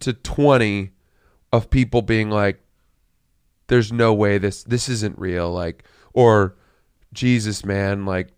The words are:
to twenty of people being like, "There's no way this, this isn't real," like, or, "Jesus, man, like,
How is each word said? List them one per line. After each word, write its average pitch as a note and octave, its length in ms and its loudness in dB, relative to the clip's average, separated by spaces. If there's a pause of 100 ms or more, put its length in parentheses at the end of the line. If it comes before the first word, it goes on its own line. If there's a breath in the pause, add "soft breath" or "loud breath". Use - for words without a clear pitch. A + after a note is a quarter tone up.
to C3 100 -2
twenty A2 800 0 (600)
of A#2 160 0
people B2 320 2
being A2 280 -2
like, G2+ 300 0 (1080)
"There's A#2 260 2
no A#2 200 2
way G#2 240 2
this, G2 260 -4
this A#2+ 260 -4
isn't G#2+ 280 -4
real," F2 340 -4
like, F2 340 -8 (280 soft breath)
or, G#2+ 420 4 (580)
"Jesus, A2+ 500 -2
man, G2 420 -2
like, F#2 320 -6